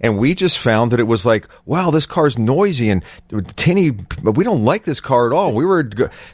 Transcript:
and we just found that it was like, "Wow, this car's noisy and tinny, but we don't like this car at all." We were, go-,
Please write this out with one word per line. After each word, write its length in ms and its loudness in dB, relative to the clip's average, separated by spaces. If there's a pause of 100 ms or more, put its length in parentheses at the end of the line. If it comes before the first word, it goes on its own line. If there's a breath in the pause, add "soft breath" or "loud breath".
and 180 0
we 160 2
just 240 -2
found 320 2
that 80 0
it 80 2
was 180 0
like, 220 2 (200 soft breath)
"Wow, 260 -2
this 140 0
car's 300 0
noisy 540 0
and 140 0 (500 loud breath)
tinny, 360 2
but 420 -6
we 100 0
don't 220 0
like 200 0
this 160 -6
car 280 0
at 80 0
all." 180 0
We 100 0
were, 200 2
go-, 240 -2 (260 loud breath)